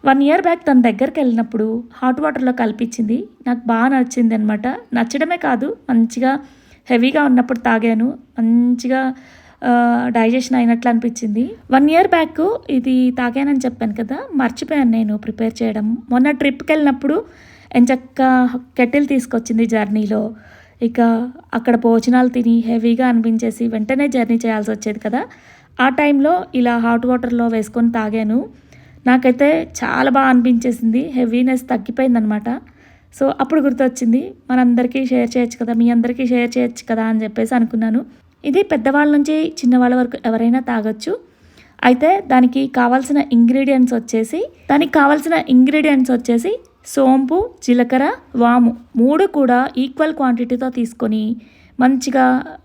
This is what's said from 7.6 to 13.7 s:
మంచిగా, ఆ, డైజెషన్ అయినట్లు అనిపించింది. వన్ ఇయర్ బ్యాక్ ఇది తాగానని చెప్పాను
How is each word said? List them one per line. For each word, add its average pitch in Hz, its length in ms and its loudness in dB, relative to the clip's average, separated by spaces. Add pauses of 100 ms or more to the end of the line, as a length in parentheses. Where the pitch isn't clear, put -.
మంచిగా, 247 760 0 (560)
ఆ, - 20 4 (360)
డైజెషన్ 247 500 0
అయినట్లు 233 320 2
అనిపించింది. 233 600 -2 (200)
వన్ 277 180 4
ఇయర్ 349 180 4
బ్యాక్ 339 500 0 (120)
ఇది 254 420 0
తాగానని 254 540 -2
చెప్పాను 226 360 -4